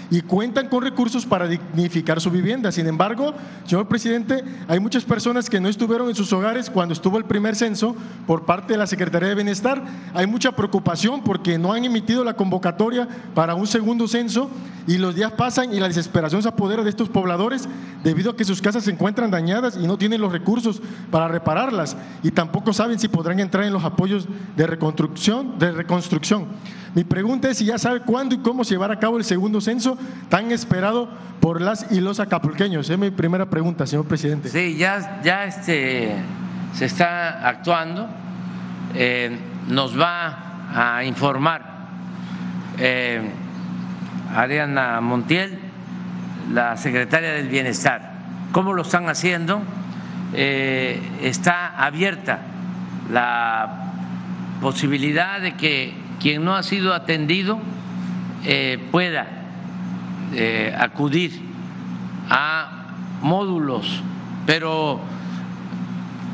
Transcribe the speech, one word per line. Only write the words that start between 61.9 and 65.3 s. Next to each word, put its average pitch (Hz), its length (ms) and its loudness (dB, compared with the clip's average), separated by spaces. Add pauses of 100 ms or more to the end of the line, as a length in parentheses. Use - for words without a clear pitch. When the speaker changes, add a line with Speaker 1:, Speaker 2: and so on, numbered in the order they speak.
Speaker 2:
a 151 560 2 (360)
módulos, 160 800 0 (440)
pero 156 560 2 (1300)